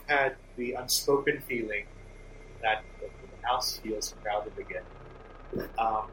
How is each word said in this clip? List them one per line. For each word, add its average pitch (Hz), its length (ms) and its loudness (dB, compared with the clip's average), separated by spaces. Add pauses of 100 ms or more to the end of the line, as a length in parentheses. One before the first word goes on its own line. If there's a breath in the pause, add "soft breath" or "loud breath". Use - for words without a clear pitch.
had 139 280 6 (200)
the 123 180 0
unspoken 139 760 4
feeling 107 380 -2 (760)
that 110 220 4 (180)
the, 104 80 -6
the - 380 -10
house 123 340 2
feels 107 400 -2
crowded 104 380 0
again. 92 240 -6 (960)
Um, 113 340 4